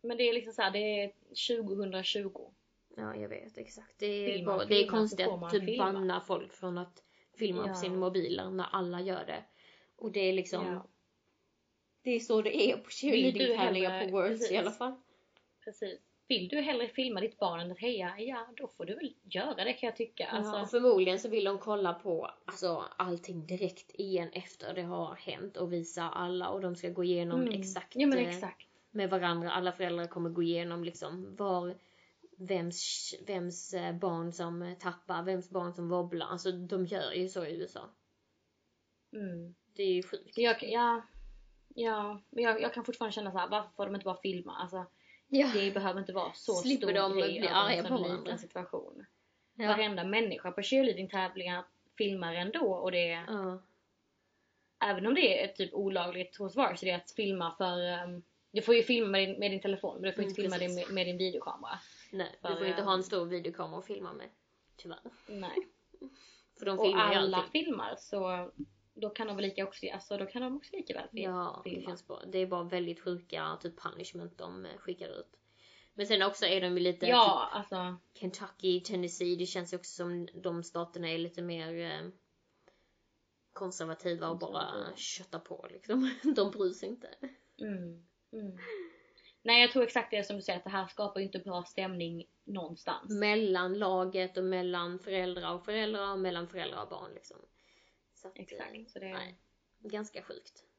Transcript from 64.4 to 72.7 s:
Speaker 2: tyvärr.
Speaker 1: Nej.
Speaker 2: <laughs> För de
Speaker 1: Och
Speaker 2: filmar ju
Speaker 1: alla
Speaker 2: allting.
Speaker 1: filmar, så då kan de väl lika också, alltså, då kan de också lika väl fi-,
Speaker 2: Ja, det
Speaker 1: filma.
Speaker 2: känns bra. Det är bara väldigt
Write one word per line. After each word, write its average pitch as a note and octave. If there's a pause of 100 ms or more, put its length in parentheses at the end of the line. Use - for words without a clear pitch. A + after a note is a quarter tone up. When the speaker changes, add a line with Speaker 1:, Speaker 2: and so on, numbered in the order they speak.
Speaker 2:
tyvärr. - (280)
Speaker 1:
Nej. G#3 (340)
Speaker 2:
<laughs> -
För -
de F#3+
Speaker 1:
Och A3
Speaker 2:
filmar G3+
ju F#3+
Speaker 1:
alla F#3+
Speaker 2:
allting. -
Speaker 1:
filmar, G#3+
så F#3 (420)
då G#3+
kan G#3+
de G#3
väl G3
lika G3
också, -
alltså, G3+
då F#3+
kan A#3+
de B3+
också -
lika -
väl -
fi-, F#3+
Speaker 2:
Ja, F3+
det F#3
Speaker 1:
filma. F3
Speaker 2:
känns F3
bra. -
Det F#3+
är F#3
bara F3
väldigt F3